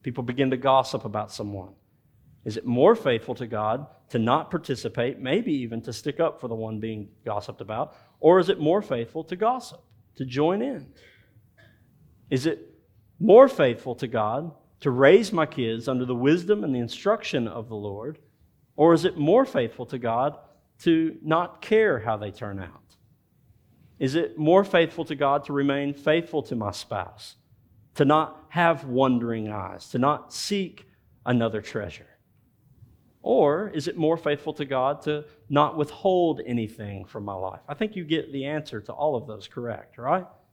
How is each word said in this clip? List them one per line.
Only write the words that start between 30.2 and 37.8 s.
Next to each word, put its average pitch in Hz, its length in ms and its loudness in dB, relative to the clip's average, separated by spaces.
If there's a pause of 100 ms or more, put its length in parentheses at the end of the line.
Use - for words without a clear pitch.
seek - 560 -6 (360)
another 113 360 0
treasure? - 480 -12 (1120)
Or 190 480 2
is 151 180 -6
it - 80 -8
more 160 220 0
faithful 147 380 -4
to 147 100 -8
God 135 380 -2
to 151 200 -4 (240)
not 147 300 2
withhold 170 680 0
anything 104 600 -6
from 104 180 -12
my 101 120 -8
life? 95 340 -8
I 143 60 -10
think 214 200 -6